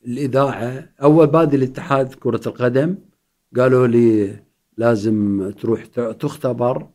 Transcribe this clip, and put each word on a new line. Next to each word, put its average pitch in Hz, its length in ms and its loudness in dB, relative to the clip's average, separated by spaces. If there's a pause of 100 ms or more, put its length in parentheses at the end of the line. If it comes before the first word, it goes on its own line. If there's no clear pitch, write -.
الإذاعة. 127 840 -4 (120)
أول 151 260 6
بادي 151 280 2
الاتحاد 131 580 -2
كرة 117 340 -4
القدم 127 480 0 (600)
قالوا 127 300 4
لي 110 480 2 (420)
لازم 104 720 0 (120)
تروح 113 240 -4
ت-، - 140 -10
تختبر. 123 960 -4